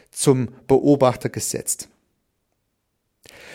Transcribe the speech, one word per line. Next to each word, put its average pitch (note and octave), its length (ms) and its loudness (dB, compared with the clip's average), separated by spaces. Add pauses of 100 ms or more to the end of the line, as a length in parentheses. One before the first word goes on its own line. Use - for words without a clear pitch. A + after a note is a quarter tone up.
(100)
zum C3 380 0 (180)
Beobachter C3+ 640 2
gesetzt. - 580 -10 (1700)